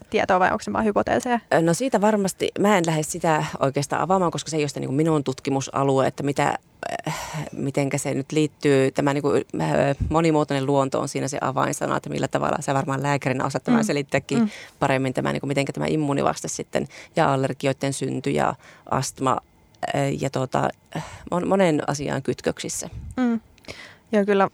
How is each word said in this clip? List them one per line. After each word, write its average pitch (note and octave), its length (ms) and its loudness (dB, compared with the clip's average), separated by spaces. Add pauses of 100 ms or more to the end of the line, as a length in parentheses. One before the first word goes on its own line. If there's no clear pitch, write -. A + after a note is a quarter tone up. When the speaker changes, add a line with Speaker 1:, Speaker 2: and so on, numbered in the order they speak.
(100)
Speaker 1:
tietoa G3 300 2
vai F#3 100 4
onko - 120 -2
se G#3 100 -8
vaan G#3 120 0
hypoteeseja? A3+ 560 0 (140)
Speaker 2:
Ö, D#3+ 80 4
no E3 120 4
siitä B3 260 0
varmasti, G3+ 480 2 (100)
mä G3+ 200 4
en E3 80 2
lähde D#3+ 160 0
sitä D#3+ 420 0 (160)
oikeastaan C#3+ 420 0
avaamaan, F3+ 280 2
koska D3 200 -6
se D#3 60 -2
ei D3+ 60 2
ole D3 60 0
sitä C3+ 120 -8
niinku C3+ 140 -4
minun D#3 300 4
tutkimusalue, C3+ 840 0
että C3+ 160 -4
mitä, C#3+ 360 0 (500)
äh, D#3+ 60 -4 (380)
mitenkä C#3 460 -2
se C#3 160 -4
nyt C3+ 180 -6
liittyy. C#3+ 580 2
Tämä C#3+ 240 0
niinku, D3 140 0 (320)
äh, D#3 100 0 (400)
monimuotoinen D3+ 560 2
luonto C3+ 340 2
on C#3 80 -4
siinä C3+ 200 -4
se C#3 120 -6
avainsana, C#3 560 0
että C#3 140 -6
millä C#3+ 180 -2
tavalla C#3+ 320 0
sä C#3+ 140 -2
varmaan C3+ 280 -2
lääkärinä C#3 420 0
osaat C3+ 200 -4
tämän A#3 160 4
Speaker 1:
Mm. A3 60 0
Speaker 2:
selittääkin C#3+ 520 -2
Speaker 1:
Mm. A3 100 4 (320)
Speaker 2:
paremmin, C3 340 2
tämä, C#3 180 -2
niinku, C#3+ 140 -4
mitenkä C#3 260 -2
tämä D3 140 -4
immuunivaste D3+ 640 0
sitten - 380 -4 (300)
ja D#3 160 4
allergioiden C3+ 600 -2
synty C3 380 -4
ja C#3+ 240 2 (360)
astma, C3+ 480 0 (560)
äh, C#3+ 60 2 (200)
ja C#3+ 100 -2
tuota, C3+ 380 -2 (280)
äh, D#3+ 80 -8 (300)
mon-, F3 140 -2
monen F3+ 380 4
asian C#3+ 360 -4
kytköksissä. - 640 -4 (280)
Speaker 1:
Mm. A#3 240 0 (720)
Joo, G#3 120 4
kyllä G3 300 4